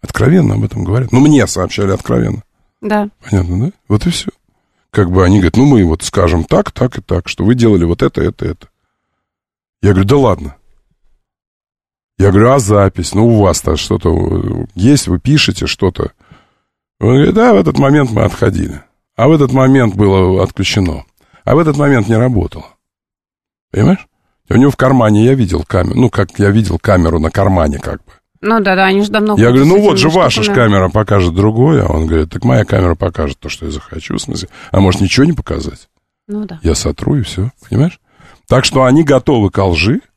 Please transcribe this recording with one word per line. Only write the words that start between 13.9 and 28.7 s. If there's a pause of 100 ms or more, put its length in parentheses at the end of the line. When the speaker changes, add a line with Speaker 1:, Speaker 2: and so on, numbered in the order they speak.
Speaker 1:
э, (100)
есть,
вы
пишете
что-то?» (880)
Он
говорит:
«Да,
в
этот
момент
мы
отходили. (340)
А
в
этот
момент
было
отключено. (400)
А
в
этот
момент
не
работало». (1040)
Понимаешь? (400)
У
него
в
кармане
я
видел
камеру,
ну,
как
я
видел
камеру
на
кармане,
как
бы. (300)
Speaker 2:
Ну
да,